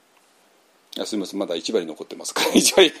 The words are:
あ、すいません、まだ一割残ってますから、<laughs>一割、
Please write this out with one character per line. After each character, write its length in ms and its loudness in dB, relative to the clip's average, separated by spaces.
あ、 60 -6
す 100 -8
い 40 -2
ま 60 -4
せ 120 -10
ん、 20 -4
ま 60 -2
だ 100 -4
一 180 -6
割 120 0
残 180 -12
っ 40 -20
て 80 -16
ま 100 -14
す 80 -10
か 100 -2
ら、 100 -2
<laughs> 20 6
一 180 2
割、 260 8